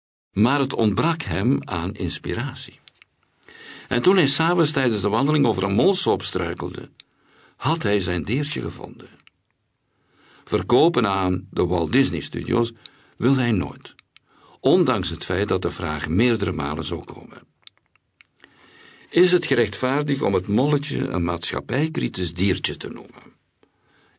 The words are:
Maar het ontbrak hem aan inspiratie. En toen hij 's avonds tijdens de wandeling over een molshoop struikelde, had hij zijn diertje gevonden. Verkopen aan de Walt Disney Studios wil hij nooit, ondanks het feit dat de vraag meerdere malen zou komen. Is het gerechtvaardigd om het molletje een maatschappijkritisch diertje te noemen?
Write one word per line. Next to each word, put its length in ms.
Maar 280
het 140
ontbrak 480
hem 420
aan 300
inspiratie. 840
En 140
toen 140
hij 120
's 120
avonds 320
tijdens 300
de 80
wandeling 360
over 180
een 100
molshoop 500
struikelde, 680
had 280
hij 160
zijn 240
diertje 380
gevonden. 460
Verkopen 640
aan 440
de 140
Walt 260
Disney 280
Studios 520
wil 180
hij 160
nooit, 440
ondanks 500
het 160
feit 220
dat 140
de 80
vraag 380
meerdere 440
malen 340
zou 180
komen. 500
Is 220
het 140
gerechtvaardigd 760
om 120
het 140
molletje 600
een 160
maatschappijkritisch 1080
diertje 440
te 100
noemen? 340